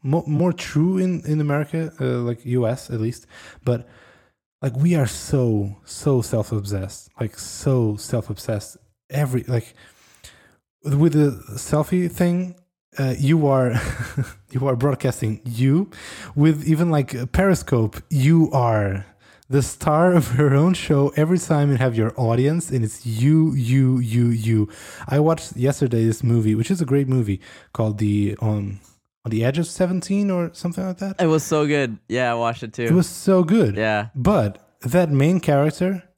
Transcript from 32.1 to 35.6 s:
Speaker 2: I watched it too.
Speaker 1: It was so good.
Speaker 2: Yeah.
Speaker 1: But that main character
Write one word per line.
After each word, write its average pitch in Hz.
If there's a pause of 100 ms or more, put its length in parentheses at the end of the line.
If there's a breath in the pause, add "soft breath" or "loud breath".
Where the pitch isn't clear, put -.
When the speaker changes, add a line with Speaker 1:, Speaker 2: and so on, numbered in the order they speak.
Speaker 2:
I -
watched 117
it 113
too. 120
Speaker 1:
It 120
was 175
so 185
good. 156
Speaker 2:
Yeah. 107
Speaker 1:
But 127 (220)
that 160
main 147
character 156 (160)